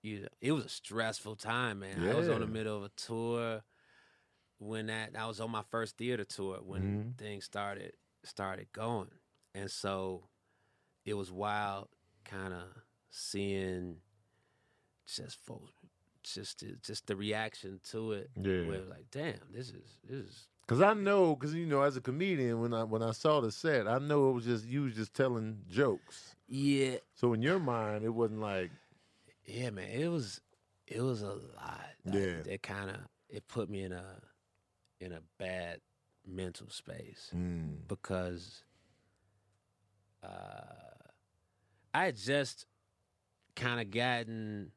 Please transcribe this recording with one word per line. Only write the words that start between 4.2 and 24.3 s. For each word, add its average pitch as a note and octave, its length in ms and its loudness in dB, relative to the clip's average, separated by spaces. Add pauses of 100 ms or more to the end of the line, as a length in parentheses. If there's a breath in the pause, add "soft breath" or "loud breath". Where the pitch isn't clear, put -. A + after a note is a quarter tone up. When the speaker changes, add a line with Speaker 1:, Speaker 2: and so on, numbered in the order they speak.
Speaker 1:
when A2 280 -4
that, A2 280 -4
I A2 120 -4
was G#2+ 120 -6
on A2+ 120 -4
my G#2+ 180 -2
first A2+ 280 -2
theater A#2+ 280 -2
tour F#2+ 380 -6
when F#2+ 180 -4
Speaker 2:
Mm-hmm. G#2 360 0
Speaker 1:
things G#2 280 -8
started, G2 480 -6 (300)
started F#2+ 500 -6
going. A2 360 -2 (440)
And G2 160 -6
so F#2+ 600 -4 (760)
it G#2+ 80 -2
was F#2+ 180 -4
wild G2+ 580 -2 (360)
kinda F#2 440 -8 (420)
seeing F#2 920 -4 (1040)
just - 400 -10
folks, - 260 -14 (520)
just - 380 -8
the, G2 200 -10
just - 260 -8
the G2+ 80 0
reaction G#2 640 -2 (120)
to A2 220 -2
it. G2+ 220 -6
Speaker 2:
Yeah. F#2+ 280 2
Speaker 1:
Where E2 140 -2
it F#2+ 40 -6
was F#2 80 -12
like, - 220 -16
"Damn, C#3+ 280 -4 (120)
this A#2+ 180 -10
is, - 340 -18
this B2+ 220 -8
is" - 220 -20 (200)
Speaker 2:
'Cause B2 140 8
I G#3 120 10
know, G3 420 8
'cause, D3 180 -2
you E3+ 140 0
know, C#3+ 160 6
as C#3+ 120 6
a A#2+ 60 -2
comedian, C3 580 2
when A#2 140 2
I, A2+ 100 2
when A2+ 200 0
I A2+ 80 2
saw D3+ 280 6
the A2+ 120 2
set, C3 360 2
I A#2+ 120 4
know C#3+ 300 6
it C3 40 4